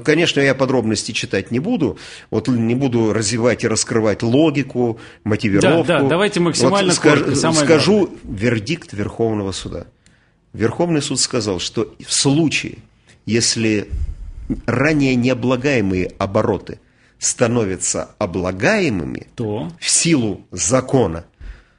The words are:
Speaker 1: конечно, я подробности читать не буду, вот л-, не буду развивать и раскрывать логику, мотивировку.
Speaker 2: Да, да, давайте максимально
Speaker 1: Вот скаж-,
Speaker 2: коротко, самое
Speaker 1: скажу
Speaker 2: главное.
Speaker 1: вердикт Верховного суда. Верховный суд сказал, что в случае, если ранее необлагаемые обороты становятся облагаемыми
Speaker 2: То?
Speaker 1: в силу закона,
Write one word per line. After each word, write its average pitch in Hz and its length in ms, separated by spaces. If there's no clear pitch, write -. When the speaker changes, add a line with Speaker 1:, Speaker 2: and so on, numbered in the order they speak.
Speaker 1:
конечно, 156 340
я 139 140
подробности 123 580
читать 104 380
не 117 80
буду, 156 400
вот 110 180
л-, 131 60
не 117 220
буду 117 380
развивать 113 500
и 120 40
раскрывать 107 540
логику, 123 800
мотивировку. 160 640
Speaker 2:
Да, 160 140
да, 139 60
давайте 185 320
максимально 175 500
Speaker 1:
Вот 165 80
скаж-, 147 220
Speaker 2:
коротко, 139 160
самое 156 300
Speaker 1:
скажу 160 400
Speaker 2:
главное. - 200
Speaker 1:
вердикт 113 680
Верховного 104 600
суда. 87 340
Верховный 147 480
суд 139 180
сказал, 104 400
что - 400
в - 140
случае, 143 640
если 110 640
ранее 135 480
необлагаемые 120 1040
обороты 98 600
становятся 113 1040
облагаемыми 95 1120
Speaker 2:
То? 120 460
Speaker 1:
в - 100
силу 117 640
закона, 107 760